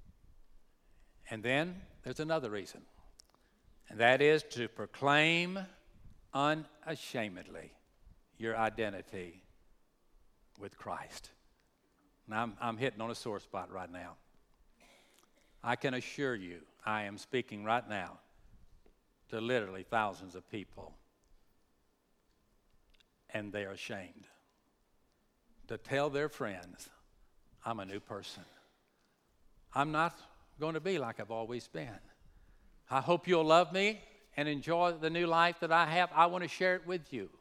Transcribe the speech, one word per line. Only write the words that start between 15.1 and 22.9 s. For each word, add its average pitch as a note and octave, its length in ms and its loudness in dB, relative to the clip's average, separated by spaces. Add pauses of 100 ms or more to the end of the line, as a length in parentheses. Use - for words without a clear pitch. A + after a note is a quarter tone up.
I A#2+ 120 0
can C3 180 -2
assure B2+ 420 -4
you, F2 240 -10 (260)
I G#2+ 180 -2
am G2+ 140 -8
speaking A2 460 -6
right A2 240 0
now G2 320 -8 (1080)
to A2+ 120 -4
literally G#2+ 420 -2
thousands G2 520 -2
of F2+ 140 -16
people, F#2 440 -12 (2500)